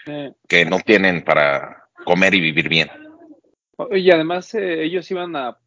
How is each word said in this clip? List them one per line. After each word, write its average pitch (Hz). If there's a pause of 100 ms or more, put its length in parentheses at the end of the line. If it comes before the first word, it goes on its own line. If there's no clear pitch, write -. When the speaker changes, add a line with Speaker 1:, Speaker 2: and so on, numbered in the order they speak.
Speaker 1:
Sí. 147 (140)
Speaker 2:
que 87
no 87
tienen 95
para 73 (160)
comer 92
y 95
vivir 80
bien. 80 (1000)
Speaker 1:
Y 190
además, 170
eh, 180
ellos 165
iban 175
a, 127